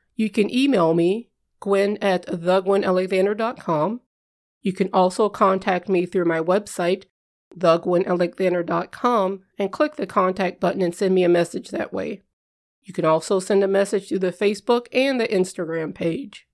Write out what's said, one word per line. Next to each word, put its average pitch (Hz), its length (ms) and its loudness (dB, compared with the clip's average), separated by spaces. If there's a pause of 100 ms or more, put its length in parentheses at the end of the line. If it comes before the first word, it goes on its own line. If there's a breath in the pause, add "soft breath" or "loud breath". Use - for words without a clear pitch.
(160)
You 220 140 -2
can 208 240 0
email 240 400 2
me, 180 360 0 (320)
Gwen 202 400 2
at 185 260 0
the 185 340 0
gwen 196 220 2
alexander 185 500 0
dot 226 260 -4
com. 175 420 -2 (600)
You 190 120 -2
can 185 200 -2
also 190 360 2
contact 190 580 0
me 180 180 0
through 180 200 -2
my 165 140 0
website, 185 640 -2 (500)
the 170 220 4
gwen 180 280 0
alexander 180 560 0
dot 170 300 -4
com, 196 520 0 (140)
and 196 140 -2
click 202 240 0
the - 100 -6
contact 190 540 -2
button 185 220 0
and 175 120 0
send 190 220 0
me 180 80 4
a 175 60 4
message 170 400 0
that - 240 -8
way. 190 280 -8 (640)
You 190 100 -20
can 170 120 -2
also 160 340 2
send 196 240 2
a 196 40 2
message 196 420 0
through 190 100 -2
the 180 120 -2
Facebook 214 600 0
and 262 260 0
the 220 80 0
Instagram 165 680 -4
page. 190 580 -6